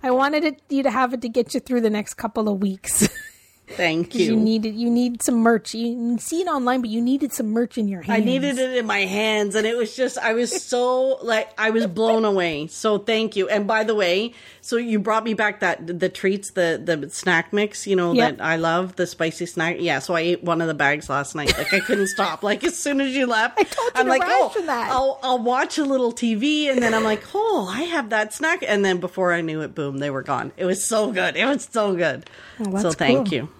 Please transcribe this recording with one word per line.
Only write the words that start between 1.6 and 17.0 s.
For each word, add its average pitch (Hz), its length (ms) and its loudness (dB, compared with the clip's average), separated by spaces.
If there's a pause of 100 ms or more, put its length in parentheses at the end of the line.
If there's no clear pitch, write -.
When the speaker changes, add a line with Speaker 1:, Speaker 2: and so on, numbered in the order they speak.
Speaker 1:
through 240 200 0
the 226 80 2
next 214 260 -2
couple 220 320 -4
of 202 140 0
weeks. 196 520 0
<laughs> - 60 -14 (500)
Speaker 2:
Thank 170 420 0
Speaker 1:
'Cause 240 100 -2
you 226 120 4
Speaker 2:
you. 226 40 4
Speaker 1:
needed, 220 380 2
you 233 160 0
need 240 320 2
some 240 140 2
merch. 226 360 4
You 233 220 -4
can 233 240 -2
see 330 240 -4
it 359 60 0
online, 254 340 0
but 226 80 -4
you 220 100 -2
needed 262 320 0
some 220 200 -4
merch 233 260 -2
in 208 100 0
your 180 180 -6
Speaker 2:
I 220 140 2
needed 262 360 0
Speaker 1:
hands. - 20 -4
Speaker 2:
it 254 180 0
in 233 80 0
my 202 220 0
hands, 208 480 0
and 214 120 2
it 233 120 0
was 220 180 -2
just, 254 220 -2
I 226 160 0
was 240 280 0
so, 254 600 0
like, 220 260 0 (100)
I 220 120 2
was 226 160 2
blown 220 400 2
away. 170 400 0
So 208 320 0
thank 220 360 0
you. 190 140 0
And 202 180 0
by 220 180 2
the 220 100 0
way, 202 400 2 (260)
so - 160 -4
you 233 220 0
brought 214 260 0
me 226 80 0
back 208 280 -2
that, 170 260 -2 (140)
the 180 100 2
treats, 196 400 -2
the, 170 340 0
the 156 240 -2